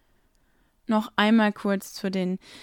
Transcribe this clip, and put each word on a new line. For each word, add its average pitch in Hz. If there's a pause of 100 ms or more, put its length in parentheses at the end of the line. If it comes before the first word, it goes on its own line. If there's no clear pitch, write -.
(880)
Noch 220
einmal 214
kurz 196
zu -
den 185 (240)